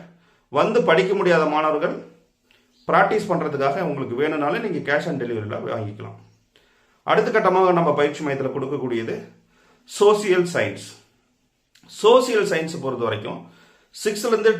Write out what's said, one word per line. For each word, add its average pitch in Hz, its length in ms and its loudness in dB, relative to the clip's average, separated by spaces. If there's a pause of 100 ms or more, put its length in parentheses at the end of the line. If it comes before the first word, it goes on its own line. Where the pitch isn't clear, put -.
(500)
வந்து 170 340 0
படிக்க 180 300 2
முடியாத 175 320 4
மாணவர்கள் 151 640 -2 (800)
பிராக்டிஸ் 190 420 2
பண்றதுக்காக 143 520 -2
உங்களுக்கு 135 340 -4
வேணும்னாலும் 156 540 -2
நீங்க 147 280 -2
cash - 100 -4
on 147 120 -4
delivery-ல 113 340 -6
வாங்கிக்கலாம். 110 600 -8 (880)
அடுத்த 202 360 2
கட்டமாக 185 340 4
நம்ம 151 200 2
பயிற்சி 147 320 -2
மையத்துல 131 280 -4
கொடுக்கக்கூடியது 131 760 -6 (720)
சோசியல் 202 540 4
சயின்ஸ். 107 440 -4 (1080)
சோசியல் 233 420 4
சயின்ஸ் 160 360 -2
பொறுத்த 123 220 -4
வரைக்கும் 107 440 -6 (560)
சிக்ஸ்த்லேருந்து 220 560 2